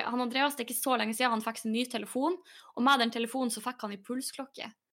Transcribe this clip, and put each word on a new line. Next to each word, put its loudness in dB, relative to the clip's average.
han 0
Andreas, 2
det -4
er -10
ikke -4
så 4
lenge 0
siden 4
han 2
fikk -4
sin -2
ny 2
telefon, 0
og 2
med 8
den 4
telefonen -2
så -6
fikk -6
han -6
en -12
pulsklokke, -8